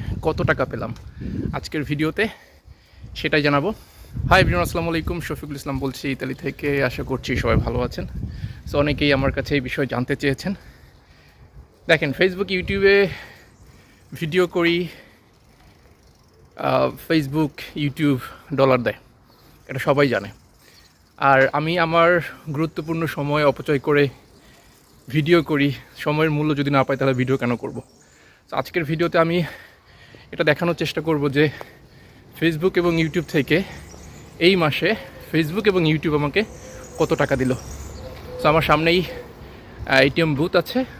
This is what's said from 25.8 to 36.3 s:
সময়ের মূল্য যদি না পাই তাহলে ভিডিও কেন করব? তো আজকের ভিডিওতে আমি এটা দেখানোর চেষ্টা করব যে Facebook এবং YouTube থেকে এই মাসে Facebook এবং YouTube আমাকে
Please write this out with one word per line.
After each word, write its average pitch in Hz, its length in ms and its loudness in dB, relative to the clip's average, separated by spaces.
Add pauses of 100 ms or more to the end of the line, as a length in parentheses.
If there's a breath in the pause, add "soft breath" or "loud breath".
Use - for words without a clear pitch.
সময়ের 156 340 0
মূল্য 151 260 0
যদি 143 120 -2
না 139 140 4
পাই 135 140 0
তাহলে 135 160 2
ভিডিও 127 240 0
কেন 135 180 0
করব? 117 260 -8 (680 soft breath)
তো - 80 -4
আজকের 165 260 -4
ভিডিওতে 160 360 0
আমি 165 240 2 (880 loud breath)
এটা - 120 -4
দেখানোর 156 320 2
চেষ্টা 160 260 -4
করব 151 280 0
যে 147 200 4 (920 loud breath)
Facebook 165 340 0
এবং 170 220 2
YouTube 160 340 -2
থেকে 160 320 2 (760 loud breath)
এই 180 160 6
মাসে 170 400 0 (380 loud breath)
Facebook 165 340 0
এবং 185 160 2
YouTube 156 320 2
আমাকে 147 280 0 (560 loud breath)